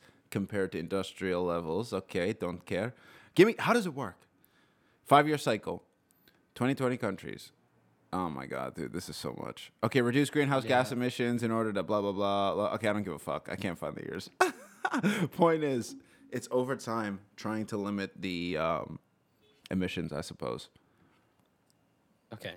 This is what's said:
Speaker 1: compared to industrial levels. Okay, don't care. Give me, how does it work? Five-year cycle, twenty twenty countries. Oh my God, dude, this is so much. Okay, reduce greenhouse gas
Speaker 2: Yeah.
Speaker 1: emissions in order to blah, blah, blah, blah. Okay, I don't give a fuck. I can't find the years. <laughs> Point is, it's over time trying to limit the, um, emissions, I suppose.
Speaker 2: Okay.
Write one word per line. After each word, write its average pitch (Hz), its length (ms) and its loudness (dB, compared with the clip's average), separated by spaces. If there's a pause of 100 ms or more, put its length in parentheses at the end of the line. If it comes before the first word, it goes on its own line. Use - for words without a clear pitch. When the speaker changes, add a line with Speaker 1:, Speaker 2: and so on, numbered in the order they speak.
(300)
Speaker 1:
compared 98 420 -2
to 95 60 -4
industrial 90 680 -2
levels. 85 480 -2
Okay, 95 400 -2
don't 87 340 -6
care. 104 280 -2 (400)
Give 180 120 10
me, 226 120 2
how 147 140 2
does 233 140 2
it 147 80 -6
work? 123 220 -8 (920)
Five-year 147 320 6
cycle, 107 460 -2 (720)
twenty 127 200 2
twenty 127 220 0
countries. 95 560 -6 (600)
Oh 90 160 0
my 67 180 -6
God, 65 280 -6
dude, 69 180 -6
this 82 160 -8
is - 80 -10
so 67 240 -6
much. - 300 -10 (140)
Okay, 127 160 4
reduce 123 300 4
greenhouse 139 340 4
gas 123 260 4
Speaker 2:
Yeah. 117 60 -2
Speaker 1:
emissions 120 480 0
in 113 80 2
order 113 200 2
to 98 120 0
blah, 104 160 2
blah, 101 100 2
blah, 98 440 2
blah. 101 200 2
Okay, 110 140 0
I 104 40 4
don't 104 120 -2
give 87 80 -6
a 73 80 -8
fuck. 76 320 -6
I - 20 -6
can't 92 240 -4
find 73 160 -6
the - 80 -10
years. - 280 -8 (500)
<laughs> 208 520 0
Point 165 300 4
is, 131 320 0 (380)
it's 123 180 -6
over 127 240 0
time 107 460 -4 (160)
trying 110 300 -4
to 110 100 -4
limit 101 340 -2 (100)
the, 87 360 -2
um, 80 420 0 (720)
emissions, 87 420 -2
I 73 100 -4
suppose. - 480 -8 (1600)
Speaker 2:
Okay. 101 240 -10